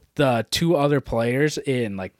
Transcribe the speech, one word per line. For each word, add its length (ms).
the 360
two 260
other 240
players 580
in, 380
like, 240